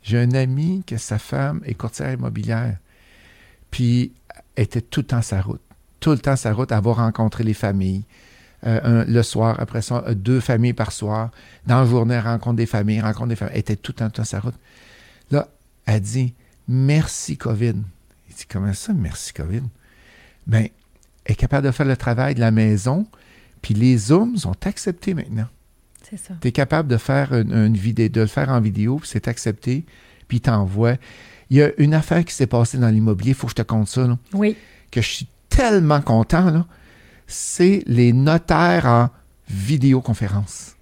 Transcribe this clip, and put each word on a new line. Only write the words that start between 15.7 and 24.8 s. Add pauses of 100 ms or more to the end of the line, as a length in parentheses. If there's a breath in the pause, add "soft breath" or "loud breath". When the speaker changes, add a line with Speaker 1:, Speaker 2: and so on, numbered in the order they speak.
Speaker 1:
elle
dit, « (340 soft breath)
Merci
covid. » (540)
Il
dit, «
Comment
ça,
merci
covid? » (840 soft breath)
Ben, (580)
elle
est
capable
de
faire
le
travail
de
la
maison, (560 soft breath)
puis
les
Zooms
sont (100)
acceptés